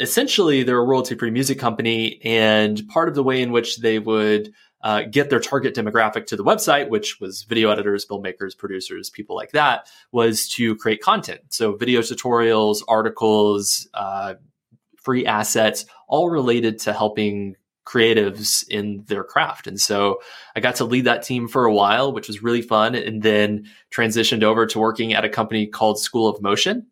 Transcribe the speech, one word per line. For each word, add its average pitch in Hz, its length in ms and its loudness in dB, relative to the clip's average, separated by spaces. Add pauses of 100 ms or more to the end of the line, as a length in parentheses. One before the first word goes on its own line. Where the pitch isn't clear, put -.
essentially 160 640 2
they're 123 160 2
a 120 60 4
royalty-free 123 460 0
music 135 280 -2
company. 113 640 -2
And 107 640 2
part 165 200 0
of 151 60 -4
the 139 80 2
way 131 200 2
in 120 100 -4
which 117 260 0
they 113 200 0
would, 107 540 0 (300)
uh, 107 200 0
get 139 260 0
their 131 100 4
target 135 360 -2
demographic 107 520 0
to 110 100 -6
the 101 80 -4
website, 147 440 2
which 107 320 -4
was 95 240 -12
video 110 260 2
editors, 101 360 -2
filmmakers, 98 500 -10
producers, 95 540 -12
people - 260 -12
like - 160 -12
that, 143 340 0 (260)
was 117 380 0
to 113 260 0
create 110 260 -2
content. 185 380 -2 (100)
So 107 260 -2
video 123 240 0
tutorials, 113 880 0
articles, 107 1040 2
uh, 98 420 -8 (640)
free 127 300 -2
assets, 110 580 2 (240)
all 170 220 2
related 120 500 0
to 107 120 -2
helping 104 640 -2 (320)
creatives 107 800 0
in 104 380 -6
their 98 180 -4
craft. 147 420 -2
And 98 140 -8
so 101 400 0 (340)
I 113 60 -6
got 120 140 2
to 131 100 -2
lead 123 220 0
that 113 160 2
team 120 260 -6
for 127 160 0
a 113 80 4
while, 107 400 2
which - 160 -10
was 107 140 -12
really 120 180 0
fun, 113 340 2
and 110 280 -6
then 104 440 2 (240)
transitioned 113 520 0
over 110 240 4
to 110 120 -4
working 110 360 0
at 110 100 2
a 107 60 0
company 110 360 -2
called 107 320 0
School 113 300 0
of 104 140 -4
Motion. 180 500 -2